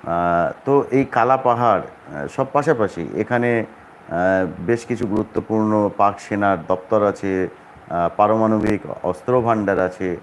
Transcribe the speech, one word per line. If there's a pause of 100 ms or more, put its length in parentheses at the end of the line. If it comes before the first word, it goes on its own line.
আহ, (120)
তো
এই
কালাপাহাড়,
আহ,
সব
পাশাপাশি,
এখানে,
আহ, (500)
বেশ
কিছু
গুরুত্বপূর্ণ
পাক
সেনার (100)
দপ্তর
আছে, (420)
আহ,
পারমাণবিক (220)
অস্ত্র
ভাণ্ডার
আছে।